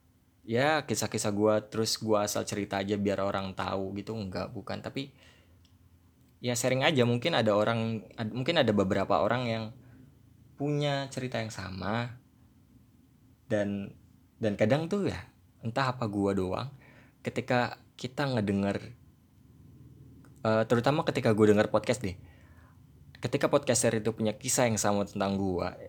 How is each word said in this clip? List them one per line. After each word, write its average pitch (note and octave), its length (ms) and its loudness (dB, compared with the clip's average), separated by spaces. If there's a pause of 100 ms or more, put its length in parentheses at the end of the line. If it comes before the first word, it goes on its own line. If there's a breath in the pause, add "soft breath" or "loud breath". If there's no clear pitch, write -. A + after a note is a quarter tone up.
(460)
Ya, C#3 400 0
kisah-kisah G#2+ 480 -2
gue G#2+ 200 4 (200)
terus A2 240 -2
gue G#2+ 240 0
asal G#2 240 -2
cerita G2+ 360 -4
aja G2+ 160 -2
biar G2+ 280 0
orang G2 320 -4
tahu G2 400 -4
gitu, G2+ 160 -8
enggak, F#2+ 400 -6
bukan. G2+ 280 -10
Tapi C#3 280 -10 (1300 soft breath)
ya B2 160 -2
sharing C3 320 0
aja, D3+ 160 6
mungkin A#2+ 320 2
ada A2 240 4
orang, A2+ 560 0
ad-, A2 200 -6
mungkin C#3+ 280 2
ada A2 120 4
beberapa F#2+ 520 2
orang A#2+ 200 0
yang A2+ 200 -4 (920 loud breath)
punya C#3+ 480 -2
cerita B2+ 320 -6
yang A2 140 -6
sama. G2 640 -6 (1300)
Dan, G2+ 500 -2 (460)
dan G#2 180 0
kadang D3+ 320 2
tuh G3 160 -2
ya, F2+ 140 -4 (400)
entah B2+ 340 -2
apa A2+ 140 -4
gue G2 240 2
doang, G2 340 -2 (540 loud breath)
ketika B2 560 -2 (180)
kita C#3 320 -6
ngedenger, G2+ 640 0 (1500)
eh, A2 220 4
terutama C#3 420 2
ketika A#2+ 240 2
gue G#2+ 140 6 (100)
denger G#2+ 160 4
podcast - 320 0
nih, F2+ 160 -6 (1040 loud breath)
ketika C#3+ 240 0
podcaster A#2+ 480 2
itu A2 160 -2
punya A2 240 -2
kisah B2+ 320 0
yang A2+ 80 0
sama G2+ 320 0
tentang G2 320 -2
gue, F2+ 280 -2 (220)